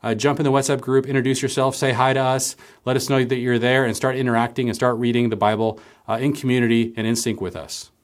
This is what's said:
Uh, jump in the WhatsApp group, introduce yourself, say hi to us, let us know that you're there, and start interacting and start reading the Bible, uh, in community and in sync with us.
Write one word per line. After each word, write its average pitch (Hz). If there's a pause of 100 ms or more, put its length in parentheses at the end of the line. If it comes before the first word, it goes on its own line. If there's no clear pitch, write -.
Uh, 110
jump 139
in 151
the 139
WhatsApp 135
group, 131
introduce 131
yourself, 135
say 135
hi 131
to 135
us, 131 (300)
let 127
us 127
know 135
that 123
you're 123
there, 127
and 110
start 131
interacting 120
and 110
start 123
reading 120
the 110
Bible, 107 (260)
uh, 110
in 139
community 117
and 110
in 113
sync 113
with 90
us. - (120)